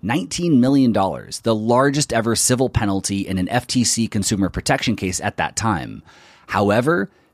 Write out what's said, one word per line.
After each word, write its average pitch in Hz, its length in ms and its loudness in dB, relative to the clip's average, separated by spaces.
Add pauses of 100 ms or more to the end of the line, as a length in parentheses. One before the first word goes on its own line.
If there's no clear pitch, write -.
nineteen 160 580 0
million 131 320 4
dollars, 92 480 -2
the 113 140 0
largest 127 580 2
ever 113 220 0
civil 123 340 0
penalty 98 580 -2
in 92 120 -4
an 90 100 -2
F - 200 -2
T 123 160 2
C 113 240 0
consumer 98 420 0
protection - 460 -2
case 92 240 -4
at 98 160 -4
that - 180 -4
time. 76 480 -4 (460)
However, 123 600 0 (260)